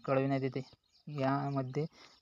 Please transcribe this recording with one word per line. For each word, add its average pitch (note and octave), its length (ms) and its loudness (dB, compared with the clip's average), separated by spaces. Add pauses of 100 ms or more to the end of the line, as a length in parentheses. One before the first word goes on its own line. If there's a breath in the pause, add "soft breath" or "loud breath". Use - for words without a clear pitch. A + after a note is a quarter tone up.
कळविण्यात C3+ 380 2
येते. C3 180 -2 (460)
यामध्ये C#3 800 0 (380 loud breath)